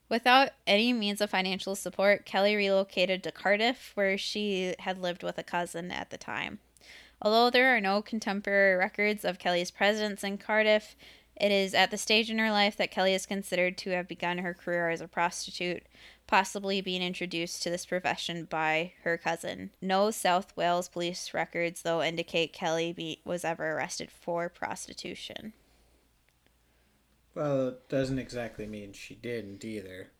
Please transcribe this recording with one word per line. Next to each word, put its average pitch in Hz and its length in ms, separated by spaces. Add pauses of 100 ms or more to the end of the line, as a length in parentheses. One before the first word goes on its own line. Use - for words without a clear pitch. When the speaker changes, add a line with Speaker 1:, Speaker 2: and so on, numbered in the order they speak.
Speaker 1:
Without 254 400 (160)
any 214 260
means 208 300
of 208 80
financial 190 460
support, 196 500
Kelly 208 300
relocated 190 680
to 160 80
Cardiff, 214 600
where 196 240
she 190 600
had 190 180
lived 180 240
with 175 160
a 180 60
cousin 175 480
at - 180
the - 80
time. - 400 (640)
Although 233 300
there 254 240
are 220 60
no 196 200
contemporary 202 760
records 208 480
of 180 140
Kelly's 180 320
presence 208 540
in 202 160
Cardiff, 214 560 (440)
it 202 120
is 196 240
at 185 160
the 214 60
stage 226 340
in 220 80
her 220 120
life 208 260
that 185 140
Kelly 190 220
is 190 140
considered 185 500
to - 140
have 180 160
begun 175 320
her 180 160
career 175 340
as 165 100
a 165 80
prostitute, 175 760 (420)
possibly 196 560
being 185 220
introduced 180 580
to - 80
this 175 160
profession 170 600
by 160 480 (100)
her 170 120
cousin. 170 540 (100)
No 190 300
South 180 480
Wales 175 320
police 175 460
records, 170 480
though, 165 180
indicate 165 500
Kelly 165 420
be-, 160 300
was 170 220
ever 160 280
arrested 147 380
for 170 380
prostitution. - 1040 (1800)
Speaker 2:
Well, 139 340
it - 180
doesn't 135 320
exactly 117 460
mean 104 260
she - 240
didn't 107 480
either, 95 460 (100)